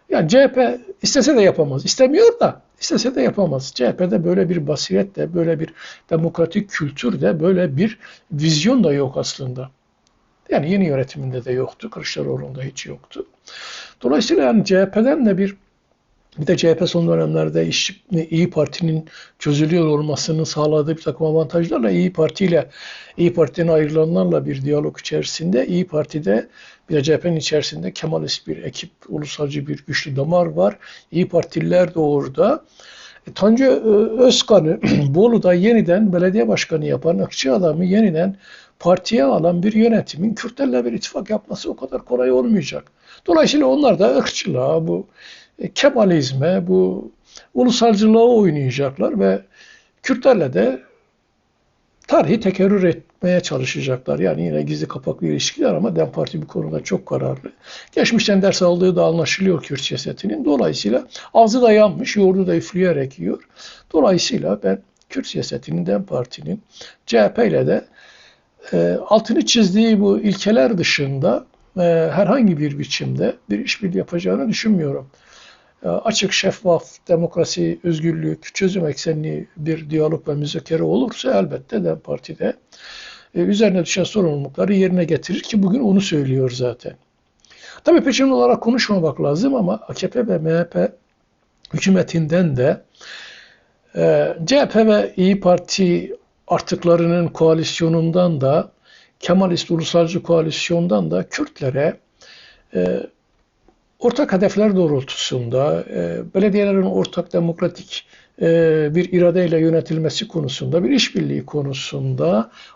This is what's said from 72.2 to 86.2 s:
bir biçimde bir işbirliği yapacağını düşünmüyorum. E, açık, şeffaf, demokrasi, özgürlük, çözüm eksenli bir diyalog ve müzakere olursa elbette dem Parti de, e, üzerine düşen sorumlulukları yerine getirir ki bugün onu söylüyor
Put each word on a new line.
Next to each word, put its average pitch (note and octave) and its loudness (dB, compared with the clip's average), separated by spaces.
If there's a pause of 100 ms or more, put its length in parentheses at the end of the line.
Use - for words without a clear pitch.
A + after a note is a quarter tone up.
bir C#3+ -4
biçimde C#3 -4 (140)
bir - -2
işbirliği F#3+ -4
yapacağını F#3 -2
düşünmüyorum. D#3 -2 (760)
E, - -4
açık, F#3+ -2
şeffaf, - -2
demokrasi, E3+ -2
özgürlük, D#3+ -4
çözüm F#3 0
eksenli D#3 -6 (100)
bir D#3 -6
diyalog D#3 0
ve D3+ -2
müzakere D3+ -4
olursa A3 0
elbette F3 -4
dem D#3+ -2
Parti - -10
de, - -2 (840)
e, F3+ -4
üzerine F#3+ 2
düşen F#3 -2
sorumlulukları D#3+ -2
yerine F#3 2
getirir D#3 -2
ki G#3 0
bugün G3 2
onu G3 2
söylüyor C3+ 0